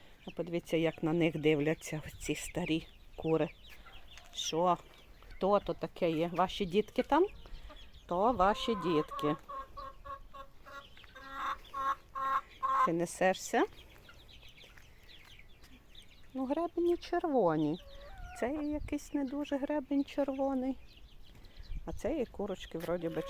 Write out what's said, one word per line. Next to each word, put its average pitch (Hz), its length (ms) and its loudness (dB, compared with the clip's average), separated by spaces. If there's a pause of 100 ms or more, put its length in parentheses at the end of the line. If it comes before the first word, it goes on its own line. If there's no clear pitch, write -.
(260)
А - 40 -12
подивіться, 170 460 -2
як 160 260 2
на 160 100 2
них 160 260 4
дивляться 151 640 2 (160)
ці - 160 -2
старі 165 520 -2 (300)
кури. 160 320 2 (840)
Що? 170 460 2 (500)
Хто 196 320 4
то 170 140 -2
таке - 360 0
є? 165 220 2
Ваші 185 320 2
дітки 202 380 2
там? 311 240 6 (800)
То 196 260 4
ваші 214 420 4
дітки. 156 640 2 (3500)
Ти 170 60 4
несешся? 185 720 2 (2750)
Ну, 262 100 0
гребені 339 520 2
червоні. 180 840 4 (600)
Це 254 140 0
є 311 80 -2
якийсь 294 520 -4
не 285 100 2
дуже 285 320 -2
гребень 285 480 0
червоний. 269 720 0 (1080)
А 165 80 -6
це 262 260 -2
є 233 80 0
курочки, - 520 -6
вроді 165 300 -2
би, 160 220 -2